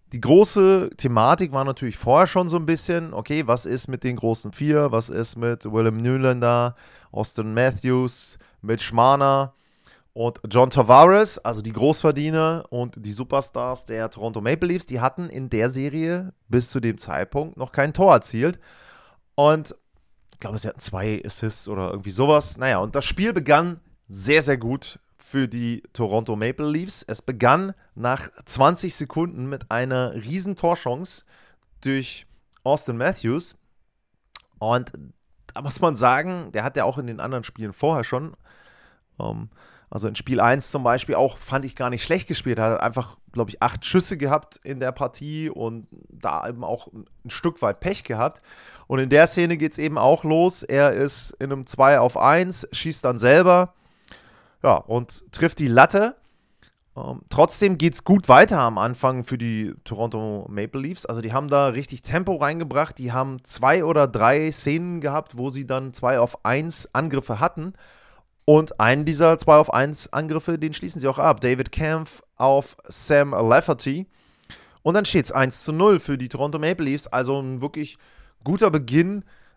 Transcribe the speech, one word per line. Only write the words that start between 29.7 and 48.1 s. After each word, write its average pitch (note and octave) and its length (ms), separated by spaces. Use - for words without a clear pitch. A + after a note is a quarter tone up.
einer B2+ 420
riesen F3 420
Torchance E3+ 720
durch C3+ 460
Austin B2+ 340
Matthews. C#3+ 580
Und A#2+ 320
da C3 80
muss C#3 180
man E3 140
sagen, C3+ 560
der G#2+ 120
hat C3 140
ja B2 60
auch B2+ 160
in B2 80
den A2+ 120
anderen B2 240
Spielen A2 300
vorher D3 300
schon, C#3 320
ähm, A1 300
also G#2 180
in A2 80
Spiel B2 240
eins B2 320
zum C#3 100
Beispiel B2 320
auch, B2 240
fand C3+ 280
ich, B2+ 100
gar B2 160
nicht A#2+ 120
schlecht F3+ 240
gespielt. B2 300
Er A2 140
hat G#2+ 100
einfach, A#2+ 360
glaub A2 180
ich, - 120
acht - 240
Schüsse F3+ 320
gehabt C#3+ 460
in C3 160
der B2+ 120
Partie D3+ 600
und A2+ 340
da - 380
eben A#2+ 160
auch - 280
ein - 380
Stück - 320
weit G#2 180
Pech G3 240
gehabt. A#2+ 380